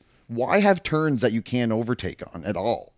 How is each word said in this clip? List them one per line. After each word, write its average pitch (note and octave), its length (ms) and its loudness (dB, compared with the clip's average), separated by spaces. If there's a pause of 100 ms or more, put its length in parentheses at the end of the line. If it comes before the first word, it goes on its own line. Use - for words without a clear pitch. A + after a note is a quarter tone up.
(260)
Why C3 340 2
have G3 220 4
turns D#3 400 0
that A2+ 100 2
you A2+ 80 -2
can't A#2 320 -2
overtake A2+ 500 -4 (120)
on D#2+ 100 -12
at G2+ 120 -4
all G2+ 420 -4